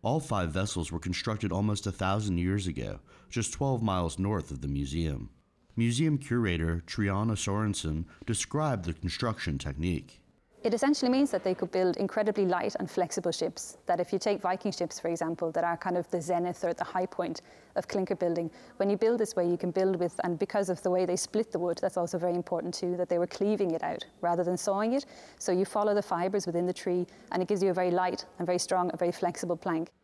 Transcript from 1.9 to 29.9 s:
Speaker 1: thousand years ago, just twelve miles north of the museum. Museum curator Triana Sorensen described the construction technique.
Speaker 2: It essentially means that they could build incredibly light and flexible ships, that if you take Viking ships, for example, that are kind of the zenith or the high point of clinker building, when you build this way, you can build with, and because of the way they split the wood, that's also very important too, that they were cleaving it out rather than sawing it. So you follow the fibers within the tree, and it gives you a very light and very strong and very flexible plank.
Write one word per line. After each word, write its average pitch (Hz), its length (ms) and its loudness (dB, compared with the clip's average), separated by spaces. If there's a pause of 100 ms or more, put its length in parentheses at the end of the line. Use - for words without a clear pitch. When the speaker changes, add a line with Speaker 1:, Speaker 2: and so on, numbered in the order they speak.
Speaker 1:
thousand 98 460 0
years 92 280 2
ago, 57 360 -6 (280)
just - 220 -4
twelve 131 320 -2
miles 92 340 0
north 95 340 0
of 67 100 -8
the 71 80 -4
museum. 71 600 -2 (460)
Museum 123 420 2
curator 87 680 0
Triana 104 460 0
Sorensen 98 720 -2 (200)
described 120 600 -2
the 82 80 -2
construction 87 640 -4
technique. 73 640 -4 (420)
Speaker 2:
It 220 100 2
essentially 269 360 2
means 269 220 4
that 185 120 0
they 185 100 2
could 185 180 -2
build 185 260 2
incredibly 202 480 2
light 180 340 0
and 185 100 -4
flexible 175 420 0
ships, - 540 -4
that 175 140 0
if 180 120 -2
you 202 60 0
take 196 240 0
Viking 190 300 0
ships, - 280 -4
for - 80 -4
example, 165 440 -2
that 165 120 0
are 170 140 0
kind 180 180 -2
of 175 140 -2
the 180 100 0
zenith 175 460 0
or 170 80 2
the 170 100 -4
high 185 220 -2
point 170 360 -6 (340)
of - 120 -2
clinker 190 280 0
building, 170 340 0 (280)
when 196 120 2
you 202 80 4
build 226 220 4
this 214 160 0
way, 175 120 4
you 175 80 4
can 180 140 0
build 190 280 4
with, 170 260 0
and 170 160 0
because 202 300 0
of 180 120 0
the 185 80 2
way 185 160 4
they 180 100 2
split - 360 -2
the 175 80 0
wood, 170 200 0
that's - 160 0
also 175 220 0
very 175 160 0
important 175 400 -2
too, 180 240 -2
that 175 100 0
they 175 120 2
were 175 80 2
cleaving 202 440 0
it 160 120 -2
out 160 200 -4 (160)
rather 175 240 2
than 180 140 2
sawing 208 360 0
it. 277 120 0 (320)
So - 140 -2
you 180 120 4
follow 208 300 2
the 202 80 2
fibers 190 460 -2
within 175 180 0
the 180 80 0
tree, 180 320 0 (260)
and 185 100 -2
it 175 60 -2
gives 202 140 2
you 196 80 4
a 185 40 2
very 180 180 2
light 180 340 0 (140)
and 180 80 -2
very 180 120 2
strong 180 300 0
and 175 80 -6
very 175 140 2
flexible 175 440 -2
plank. 165 360 -2 (120)